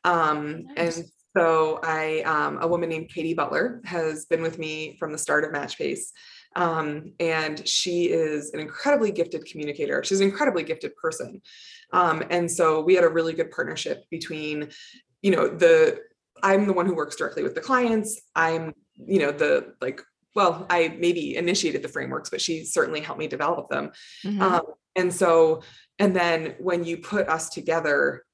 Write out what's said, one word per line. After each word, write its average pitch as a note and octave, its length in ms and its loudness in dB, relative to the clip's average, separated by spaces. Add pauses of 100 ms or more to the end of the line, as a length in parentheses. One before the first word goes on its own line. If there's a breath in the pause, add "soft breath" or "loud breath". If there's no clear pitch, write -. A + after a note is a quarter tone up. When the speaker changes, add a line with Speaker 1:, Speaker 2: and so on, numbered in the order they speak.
Speaker 1:
Um, D#3+ 600 0 (100)
Speaker 2:
Nice. E3+ 220 -2
Speaker 1:
and E3+ 80 -10 (320)
so D#3+ 460 4
I, D#3 380 -2
um, D3 400 0
a E3 60 0
woman E3+ 220 0
named D#3+ 240 -6
Katie E3 220 -4
Butler D#3+ 500 -2
has D#3+ 400 -4
been E3 160 0
with E3 160 -4
me D#3 400 -8
from D#3 140 -6
the D3+ 80 -8
start D3+ 240 2
of D3+ 80 -4
Match C#3+ 260 -6
Pace. - 340 -4 (440 loud breath)
Um, D#3+ 640 -2
and D#3 480 -2
she F3 380 0
is D3+ 480 -2
an D#3 80 -6
incredibly A3 500 0
gifted E3 340 -4
communicator. D3 600 -4
She's G3 160 2
an G3 60 4
incredibly G3 360 0
gifted D3+ 320 -8
person. D#3+ 460 -8 (500 loud breath)
Um, E3+ 380 2
and E3+ 200 0
so D#3+ 320 2
we F3+ 140 6
had F3 80 6
a E3 60 8
really E3 240 0
good E3 180 -2
partnership - 580 -6
between, D3+ 600 -6 (520 loud breath)
you G3 100 4
know, D#3 180 4
the, E3 500 6 (420)
I'm G3 240 4
the G3 80 0
one F3+ 120 2
who F3+ 100 0
works D3+ 220 -6
directly D3 260 -4
with D3+ 120 -4
the - 60 -4
clients. A3+ 600 0 (140)
I'm, E3 380 0 (220)
you F#3+ 240 0
know, C#3+ 120 2
the, - 500 0
like, C3 200 -6 (320)
well, F3 360 2
I E3+ 280 2
maybe E3+ 380 0
initiated E3+ 460 0
the C3+ 80 -10
frameworks, C3+ 400 -6
but - 100 -6
she D#3+ 240 -4
certainly D#3 380 -2
helped D#3 180 -10
me D#3 80 -4
develop D3 400 -4
them. C#3+ 240 -4 (340 loud breath)
Speaker 2:
Mm-hmm. G3+ 160 -2
Speaker 1:
Um, F3+ 200 4 (340)
and F3+ 180 2
so, E3 480 6 (380 loud breath)
and G3 160 4
then E3 440 0
when F3 260 -2
you E3+ 120 -6
put G3+ 300 -2
us D#3+ 220 -2
together D3 720 0 (100)